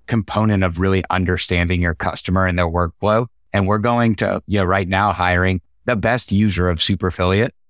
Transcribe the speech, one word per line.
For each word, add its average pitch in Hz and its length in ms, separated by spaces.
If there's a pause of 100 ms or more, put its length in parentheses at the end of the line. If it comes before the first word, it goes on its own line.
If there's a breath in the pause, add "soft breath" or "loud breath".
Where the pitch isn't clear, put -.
component 107 560
of 87 160
really 95 300
understanding 90 720
your 87 140
customer 90 500
and 90 140
their 87 100
workflow. 92 560 (280)
And 98 140
we're 107 120
going 117 360
to, 98 320
you 104 120
know, 95 60
right 92 220
now 95 260
hiring 90 480 (240)
the 123 100
best 113 360
user 95 380
of 85 120
Super 95 260
Affiliate 95 480 (140)